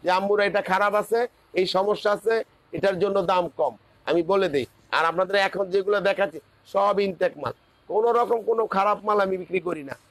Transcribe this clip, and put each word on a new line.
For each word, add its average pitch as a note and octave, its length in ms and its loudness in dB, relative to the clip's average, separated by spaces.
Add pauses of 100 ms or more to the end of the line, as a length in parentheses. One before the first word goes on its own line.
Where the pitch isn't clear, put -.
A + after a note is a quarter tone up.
যে, F3 80 0
"আম্মুরা, G3+ 340 2
এটা G3 160 0
খারাপ G3 320 0
আছে, A3+ 340 0 (260)
এই F3+ 140 0
সমস্যা G#3 440 0
আছে, G#3+ 320 -2 (280)
এটার F#3 280 0
জন্য G3 220 2
দাম F3+ 280 0
কম", C3+ 280 -2 (280)
আমি E3+ 180 2
বলে F#3+ 260 2
দেই। C#3 160 -2 (260)
আর D#3 140 2
আপনাদের F3+ 300 0
এখন G3 360 0
যেগুলো G3 300 0
দেখাচ্ছি, F#3+ 380 -2 (280)
সব G3 320 0
ইনটেক F#3 380 -2
মাল, C3 160 -6 (340)
কোনো A3 240 2
রকম A#3 300 0
কোনো A3+ 260 0
খারাপ G3+ 360 0
মাল G#3 180 0
আমি F#3+ 160 -2
বিক্রি F3+ 220 -4
করি D#3+ 240 -6
না। C3+ 120 -14 (160)